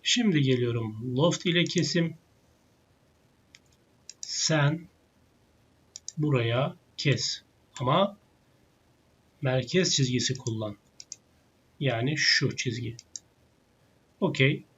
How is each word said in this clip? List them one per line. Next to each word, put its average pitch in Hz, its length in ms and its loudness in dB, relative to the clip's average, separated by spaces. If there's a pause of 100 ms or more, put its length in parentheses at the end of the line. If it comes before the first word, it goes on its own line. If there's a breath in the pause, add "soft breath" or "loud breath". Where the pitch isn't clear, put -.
Şimdi 202 380 2
geliyorum 120 760 0
loft 170 280 2
ile 175 180 2
kesim. 165 500 0 (2000)
Sen 156 680 0 (1300)
buraya 135 580 0 (220)
kes. - 440 -2 (380)
Ama 175 380 0 (1200)
merkez 135 540 0
çizgisi 123 420 0
kullan. 110 400 -6 (1040)
Yani 131 380 0
şu - 380 2
çizgi. 120 400 -6 (1200)
Okey. 147 440 2 (140)